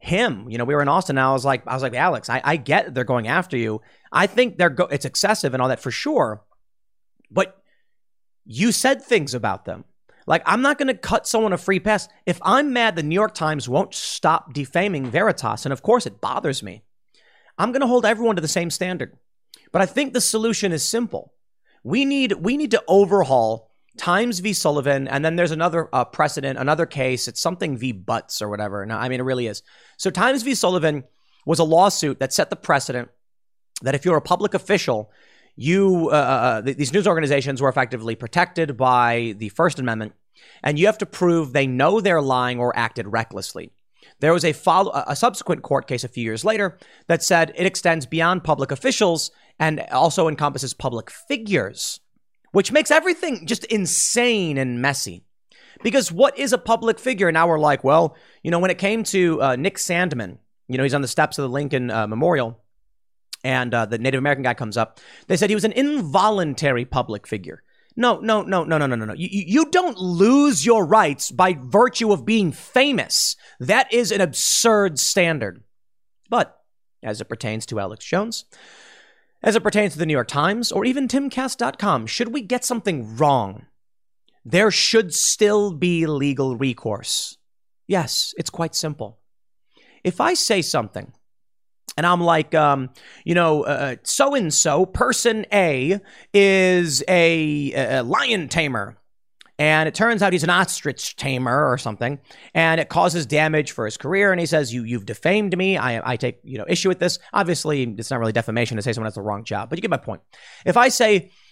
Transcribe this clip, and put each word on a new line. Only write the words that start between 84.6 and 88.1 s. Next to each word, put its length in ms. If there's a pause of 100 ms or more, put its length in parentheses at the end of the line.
should 420
still 580
be 340
legal 500
recourse. 800 (500)
Yes, 500